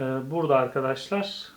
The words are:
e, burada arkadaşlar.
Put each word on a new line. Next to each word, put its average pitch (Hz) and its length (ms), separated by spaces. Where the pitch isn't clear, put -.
e, 135 40
burada 135 520
arkadaşlar. 131 1000